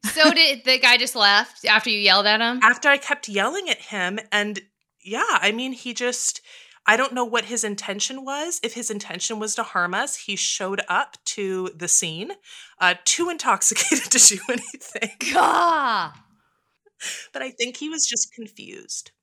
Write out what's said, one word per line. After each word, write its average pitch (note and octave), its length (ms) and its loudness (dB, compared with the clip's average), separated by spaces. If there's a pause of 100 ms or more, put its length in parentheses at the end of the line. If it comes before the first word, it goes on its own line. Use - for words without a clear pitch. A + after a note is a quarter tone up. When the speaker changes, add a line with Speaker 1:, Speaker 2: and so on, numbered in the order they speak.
Speaker 1:
So D#4 260 4
did C#4+ 340 2
the B3+ 140 2
guy B3 180 6
just B3 180 -4
left G#3 480 2
after A3 280 2
you G#3 80 -2
yelled G3 260 4
at G#3+ 160 4
him? A#3+ 220 0
Speaker 2:
After A#3+ 260 4
I C#4 80 6
kept C#4 320 -6
yelling C#4 400 -2
at A#3+ 80 0
him, G3 420 -6 (120)
and G#3 280 -2 (460)
yeah, A3 240 -4
I G#3 220 2
mean, B3+ 220 -6
he A#3+ 200 -12
just, - 480 -4 (460)
I A3 100 6
don't C4 160 0
know B3 100 -2
what A3+ 220 -2
his A3+ 180 -4
intention G#3 640 -6
was. D4 380 -6
If A#3+ 100 -6
his A#3+ 160 -8
intention G#3 500 -8
was G#3+ 160 -6
to A3+ 80 -4
harm F3+ 300 -2
us, B3 240 -2
he - 180 -8
showed G3 540 -4
up B3 360 -2
to F#3 500 -4
the E3+ 120 -8
scene, E3+ 440 -2 (500)
uh, F3+ 140 4 (100)
too F4 240 0
intoxicated B3 840 0
<laughs> - 0 -
to C4+ 60 4 (180)
do F#3 140 -10
anything. - 600 -6 (220)
Speaker 1:
Gah! C4+ 800 2 (1200)
Speaker 2:
But C4 120 -10
I B3+ 80 -10
think A#3+ 260 -6
he D4+ 120 -8
was D#4+ 180 -2
just - 260 -4
confused. - 800 -16 (120)